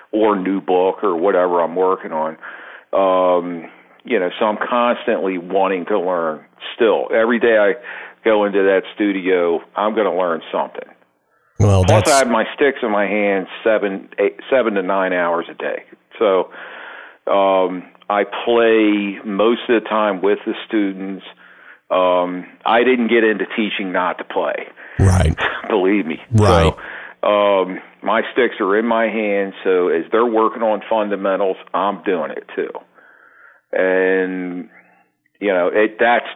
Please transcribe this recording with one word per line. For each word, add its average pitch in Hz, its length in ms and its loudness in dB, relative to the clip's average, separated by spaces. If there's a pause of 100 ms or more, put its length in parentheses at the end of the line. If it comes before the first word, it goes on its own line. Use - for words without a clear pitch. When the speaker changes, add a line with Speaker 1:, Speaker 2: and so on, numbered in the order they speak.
(120)
Speaker 1:
or 107 280 2
new 95 200 -2
book 92 420 0
or 95 140 0
whatever 87 440 2
I'm 82 160 -2
working 92 360 -2
on. 80 240 -6 (560)
Um, 90 800 0 (340)
you 120 140 -2
know, 90 200 0
so 113 80 0
I'm 107 120 -2
constantly 113 800 -2
wanting 92 480 -2
to 104 120 -2
learn 85 460 -4 (300)
still. 95 400 2
Every 113 240 2
day 113 200 4
I 101 140 4 (520)
go 107 200 4
into 101 180 0
that 95 200 4 (120)
studio, 90 680 0 (160)
I'm 107 180 0
gonna 98 220 0
learn 87 240 -2 (120)
something. - 360 -6 (720)
Speaker 2:
Well, 98 240 4
Speaker 1:
Plus, 104 220 6
Speaker 2:
that's 160 40 4
Speaker 1:
I 139 80 6
have 131 100 4
my 110 160 2 (100)
sticks 143 280 2
in 117 80 -2
my 101 160 0
hands 98 400 0 (160)
seven, 101 460 0 (100)
eight, 101 200 0 (120)
seven 113 240 2
to 95 80 0
nine 95 300 0
hours 85 380 -2
a 78 40 -18
day. - 300 -8 (340)
So, 95 320 2 (800)
um, 95 540 2 (260)
I 101 140 0 (200)
play 107 800 2
most 110 440 0
of 113 140 2
the 110 60 -12
time 107 320 0
with 98 260 2
the 107 80 -4 (120)
students. 98 580 -4 (680)
Um, 90 560 0 (200)
I 117 180 4
didn't 123 240 2
get 113 160 4
into 104 200 0 (120)
teaching 101 360 -4
not 90 260 -2
to - 60 -14
play. - 420 -6 (320)
Speaker 2:
Right. 92 360 2 (180)
Speaker 1:
<laughs> - 160 -10
Believe 98 380 2
me. 80 120 -8 (140)
Speaker 2:
Right. 98 420 4 (480)
Speaker 1:
So, - 60 2
um, 98 500 2 (240)
my 107 180 0 (120)
sticks 120 280 0
are 101 180 2
in 113 80 0
my 113 180 2
hands, 101 500 -2 (100)
so 90 240 2
as 82 240 0
they're 113 140 2
working 110 360 0
on 104 280 0
fundamentals, 98 640 -2 (160)
I'm 95 300 -2
doing 80 300 -2
it - 120 -12 (100)
too. - 140 -4 (1040)
And, 92 960 -2 (720)
you 101 120 -2
know, 90 200 2
it, 107 260 0
that's, 117 380 2